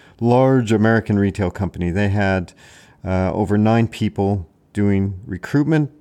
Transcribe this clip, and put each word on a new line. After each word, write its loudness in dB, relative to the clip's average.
large 2
American 2
retail 0
company. -4
They -2
had, -2
uh, 0
over 0
nine 2
people -4
doing -2
recruitment -2